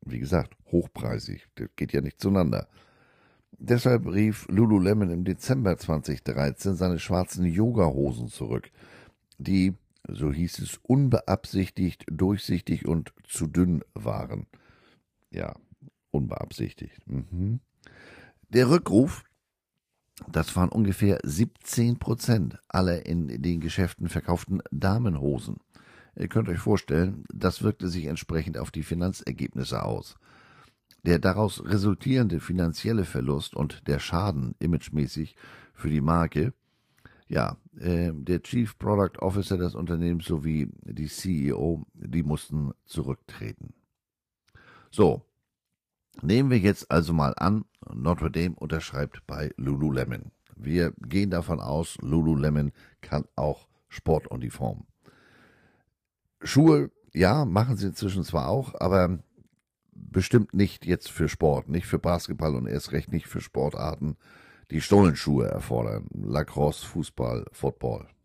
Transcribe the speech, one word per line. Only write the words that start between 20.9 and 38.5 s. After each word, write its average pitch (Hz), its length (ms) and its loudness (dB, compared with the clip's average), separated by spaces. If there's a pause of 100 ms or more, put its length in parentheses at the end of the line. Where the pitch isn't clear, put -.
siebzehn 117 800 0
Prozent 110 680 0
aller 90 400 0
in 82 220 0 (140)
den 87 180 0
Geschäften 85 480 -2
verkauften 87 520 -2 (120)
Damenhosen. 73 840 0 (580)
Ihr 90 120 -6
könnt 110 200 0
euch 87 100 -2
vorstellen, 90 720 0
das - 300 0
wirkte 104 240 0
sich 87 200 -4
entsprechend 80 520 -4
auf 62 140 -8
die 80 100 -6
Finanzergebnisse 69 1040 -4
aus. 52 320 -6 (880)
Der 82 160 4
daraus 95 440 0
resultierende 101 760 2
finanzielle 90 640 0
Verlust 67 500 -4
und - 320 -4
der 71 140 0
Schaden 82 580 -2
imagemäßig 78 760 -2 (380)
für - 140 -6
die 76 120 2
Marke, 80 520 2 (760)
ja, - 280 -2 (240)
äh, 87 320 0
der 82 300 -2
Chief 117 360 -4